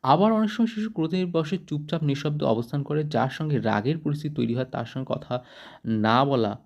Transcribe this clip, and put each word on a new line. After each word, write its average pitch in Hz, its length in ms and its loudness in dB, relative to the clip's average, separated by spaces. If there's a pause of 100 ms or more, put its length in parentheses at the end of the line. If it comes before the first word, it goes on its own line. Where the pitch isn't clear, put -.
আবার 170 300 6
অনেক 214 180 2
সময় 226 180 2
শিশু 220 220 -4
ক্রোধের 175 360 -2
বশে 165 400 -2
চুপচাপ 151 360 -4
নিঃশব্দে 147 420 0
অবস্থান 120 380 0
করে, 151 220 -2
যার 135 240 0
সঙ্গে 151 300 -2
রাগের 110 400 0
পরিস্থিতি 147 360 -4
তৈরি 117 200 0
হয়, 127 100 -2
তার 120 200 -6
সঙ্গে 127 300 -6
কথা 127 300 -6 (420)
না 113 380 4
বলা, 120 420 0